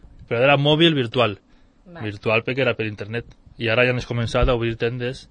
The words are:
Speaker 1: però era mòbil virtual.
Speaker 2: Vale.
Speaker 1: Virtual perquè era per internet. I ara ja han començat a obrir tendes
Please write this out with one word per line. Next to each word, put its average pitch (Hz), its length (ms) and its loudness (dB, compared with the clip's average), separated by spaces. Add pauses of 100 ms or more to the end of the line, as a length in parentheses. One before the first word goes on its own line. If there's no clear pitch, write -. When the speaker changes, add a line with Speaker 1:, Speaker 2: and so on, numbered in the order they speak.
(280)
Speaker 1:
però 117 160 -2
era 139 140 6
mòbil 156 380 4
virtual. 113 440 0 (460)
Speaker 2:
Vale. 165 200 -16
Speaker 1:
Virtual 110 380 -2
perquè 131 180 -4
era 120 140 0
per 113 120 -4
internet. 107 380 -10 (320)
I 113 120 -4
ara 113 160 2
ja 127 60 0
han 123 100 -2
començat 120 480 -2
a 127 40 2
obrir 117 240 -2
tendes 123 540 -6